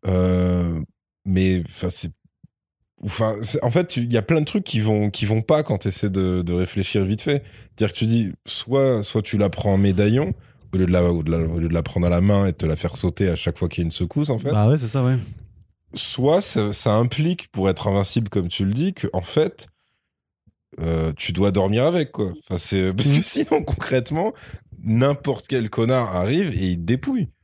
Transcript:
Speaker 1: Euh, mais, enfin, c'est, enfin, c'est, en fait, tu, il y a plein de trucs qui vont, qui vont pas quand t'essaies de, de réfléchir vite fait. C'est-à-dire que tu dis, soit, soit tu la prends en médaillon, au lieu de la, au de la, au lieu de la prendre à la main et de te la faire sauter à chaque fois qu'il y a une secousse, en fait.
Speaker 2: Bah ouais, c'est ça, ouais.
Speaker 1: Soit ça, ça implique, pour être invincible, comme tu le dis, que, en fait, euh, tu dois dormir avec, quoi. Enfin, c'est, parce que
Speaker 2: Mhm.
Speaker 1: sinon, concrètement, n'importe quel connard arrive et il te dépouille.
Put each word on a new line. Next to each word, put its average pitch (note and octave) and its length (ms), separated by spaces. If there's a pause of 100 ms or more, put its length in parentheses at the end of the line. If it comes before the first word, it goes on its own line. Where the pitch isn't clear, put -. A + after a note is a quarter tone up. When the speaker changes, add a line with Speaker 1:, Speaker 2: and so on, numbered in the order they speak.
Speaker 1:
Euh, F2+ 720 (460)
mais, F#2 440
enfin, - 200
c'est, - 220 (920)
enfin, A2 400
c'est, B2+ 200
en B2 80
fait, F3 180
tu, - 120
il A#2+ 100
y A#2 60
a A2 40
plein D#3+ 180
de D3+ 60
trucs G3 180
qui - 160
vont, G#2+ 300
qui - 160
vont A2 160
pas D3+ 220
quand G#2 160
t'essaies - 300
de, F#2 320
de F2 120
réfléchir F#2+ 520
vite G#2 160
fait. C#3+ 220 (340)
C'est-à-dire G#2+ 160
que - 60
tu A2+ 60
dis, A2+ 260 (140)
soit, B2+ 580
soit A2 180
tu G#2 160
la G#2 120
prends G2+ 240
en F#2+ 40
médaillon, G#2 560 (400)
au F#2+ 40
lieu F#2 80
de F2 60
la, F2 200
au E2+ 100
de D#2 100
la, E2+ 80
au E2 200
lieu E2 80
de E2 60
la E2 100
prendre F2 240
à - 20
la F2 120
main G2 260
et F2+ 60
de - 40
te - 80
la D#2 120
faire - 180
sauter F#2+ 340
à E2 60
chaque - 220
fois F2+ 100
qu'il E2+ 140
y - 20
a - 20
une D#2+ 60
secousse, D3 380
en A#2 100
fait. - 120
Speaker 2:
Bah G#2 180
ouais, D3 80
c'est B2+ 100
ça, B2+ 160
ouais. B2+ 140 (760)
Speaker 1:
Soit D3+ 480
ça, G#2 320
ça G#2 220
implique, D3+ 560
pour F#2+ 180
être F#2 180
invincible, G2+ 420
comme F2+ 180
tu F2 180
le G2 80
dis, E3+ 200
que, - 200
en F#2 80
fait, - 460 (1120)
euh, D#2+ 380
tu - 160
dois G2 180
dormir G2+ 340
avec, E3+ 280
quoi. G2 180 (160)
Enfin, F#2 100
c'est, F#2+ 360
parce G#2 180
que C#3+ 60
Speaker 2:
Mhm. E3 60
Speaker 1:
sinon, - 400
concrètement, - 680 (500)
n'importe C3+ 640
quel A#2 220
connard A#2 460
arrive B2+ 380
et F#2 180
il F2 60
te E2+ 60
dépouille. C#3 440 (160)